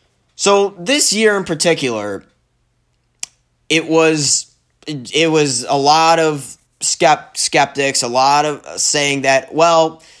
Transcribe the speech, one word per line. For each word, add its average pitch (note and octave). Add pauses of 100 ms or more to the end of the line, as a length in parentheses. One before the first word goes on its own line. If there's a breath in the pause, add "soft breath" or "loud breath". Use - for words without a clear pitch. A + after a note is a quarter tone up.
(340 soft breath)
So G3+
this G3
year G#3
in F#3
particular, B2+ (1400)
it D#3
was, D#3 (360)
it, C3
it D#3+
was C#3+
a C#3
lot D#3+
of D#3 (240)
skept-, -
skeptics, C#3
a B2
lot C#3
of C3
saying C#3+
that, C3+
well, D#3+ (180 soft breath)